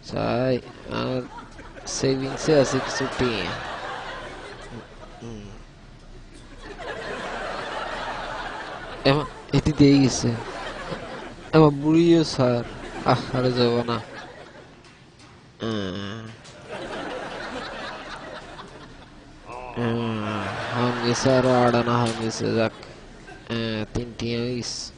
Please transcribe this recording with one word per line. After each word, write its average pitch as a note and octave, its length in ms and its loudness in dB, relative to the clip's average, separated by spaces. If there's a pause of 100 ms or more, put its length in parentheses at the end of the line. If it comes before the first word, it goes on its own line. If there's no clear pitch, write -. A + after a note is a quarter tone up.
(120)
চাই, A#2+ 440 0 (340)
আর B2 320 -2 (640)
সেভিংসে C3+ 720 2
আছে C3 180 6
কিছু - 280 -2 (120)
টিয়া। A2 480 0 (1500)
হুম। A2+ 260 -12 (3500)
এমা, C#3 200 4 (280)
এটি D3 200 2
দিয়ে C#3 260 8
গেছে। B2 360 4 (1160)
এমা, D#3 160 10
বুড়িও D#3+ 560 8
স্যার। B2 400 2 (400)
আহ, B2 320 2
আরে B2+ 160 4
যাব A#2+ 340 4
না। A#2 120 0 (1600)
হুম। G2+ 680 -4 (3500)
হুম, A2+ 680 -2 (320)
হাম A#2+ 320 0
গেছে, B2 260 4
আরো B2+ 160 6
আড়ানা A#2+ 500 6
হাম A#2 140 4 (100)
গেছে, A2 320 0
যাক। A2 180 2 (760)
হ্যাঁ, A2+ 360 -2 (100)
তিনটি A#2 420 -2
হয়ে A#2+ 200 0
গেছে। - 420 -6